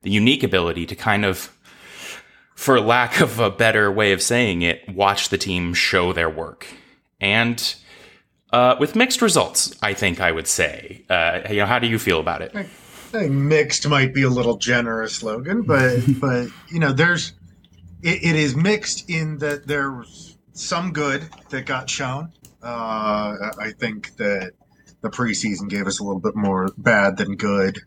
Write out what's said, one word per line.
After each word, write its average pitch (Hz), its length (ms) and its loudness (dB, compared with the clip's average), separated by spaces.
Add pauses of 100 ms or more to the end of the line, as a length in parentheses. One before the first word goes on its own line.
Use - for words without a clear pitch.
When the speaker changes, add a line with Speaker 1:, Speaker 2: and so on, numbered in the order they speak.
Speaker 1:
the 98 80 -4
unique 110 320 4
ability 85 440 0
to - 80 -10
kind 104 300 0
of, - 300 -4 (960)
for 131 260 4
lack 117 400 2
of 113 200 2
a 107 100 4
better 107 420 2
way 101 220 4
of 90 80 0
saying 110 400 2
it, 85 320 0
watch 98 360 2
the 95 100 0
team 90 340 -2
show 90 400 2
their 82 160 0
work. 78 380 -10 (520)
And, 117 560 0 (800)
uh, 123 260 6
with 151 160 0
mixed 254 280 2
results, - 580 2
I 101 140 -2
think 92 260 0
I 87 100 2
would 80 140 -4
say. - 640 -4
Uh, 85 400 2
you 104 80 0
know, 101 80 2
how 120 140 2
do 120 80 0
you 113 100 0
feel 87 220 2
about 82 240 -4
it? - 100 -12
Speaker 2:
I, 208 60 -8
I - 600 -10
think 151 100 0
mixed 143 560 2
might 135 260 2
be 139 80 0
a 131 80 4
little 120 280 0
generous, 113 680 -2
Logan, 135 400 -4
but, 127 360 4 (100)
Speaker 1:
<laughs> 131 100 2
Speaker 2:
but, 123 300 0 (200)
you 170 100 -4
know, 143 140 2
there's, 170 400 2 (680)
it, 170 200 -2
it 165 120 4
is 147 200 2
mixed 208 540 -2
in 156 300 -4
that 143 260 -4
there's 139 720 -6 (160)
some 175 400 -6
good 147 340 -2 (220)
that 131 160 -8
got 131 240 -6
shown. 139 440 -6 (280)
Uh, 117 60 -14
I, 107 840 -4 (100)
I 107 120 -8
think 107 460 -8
that 98 340 -2 (500)
the 110 80 -6
preseason 101 600 -4
gave 101 180 -4
us 95 120 -4
a 104 40 -8
little 95 180 -6
bit 101 140 -4
more 98 420 0
bad 101 400 2
than 101 180 -4
good 98 520 0